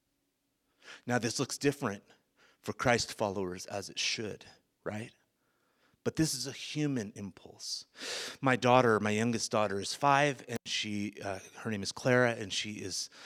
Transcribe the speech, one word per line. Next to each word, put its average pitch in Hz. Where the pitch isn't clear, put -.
Now, 120
this -
looks -
different 135
for 110
Christ -
followers, 95
as 98
it -
should, -
right? 107
But -
this 160
is 127
a 135
human 135
impulse. -
My 131
daughter, 123
my 104
youngest 113
daughter, 101
is 92
five, 139
and 120
she, 104
uh, 98
her -
name 101
is -
Clara, 123
and 110
she -
is 101